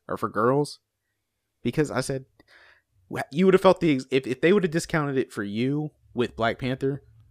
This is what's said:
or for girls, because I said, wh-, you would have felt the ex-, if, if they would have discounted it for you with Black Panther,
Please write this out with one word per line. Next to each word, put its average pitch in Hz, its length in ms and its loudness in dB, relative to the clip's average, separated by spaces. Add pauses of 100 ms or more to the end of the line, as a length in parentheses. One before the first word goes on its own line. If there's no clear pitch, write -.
or 95 100 -6
for 110 120 -6
girls, 127 500 0 (840)
because 127 280 -2
I 101 100 -2
said, 135 240 -6 (880)
wh-, 127 60 -6 (100)
you 170 140 0
would 190 100 6
have 185 60 6
felt 185 200 6
the 160 140 2
ex-, 131 160 -4
if, 131 160 0
if 123 140 -4
they 165 120 4
would 202 120 4
have 175 80 0
discounted 147 460 -2
it - 140 -2
for 107 120 -6
you 131 460 -2 (240)
with 120 220 -2
Black 113 220 -2
Panther, 135 440 -4 (280)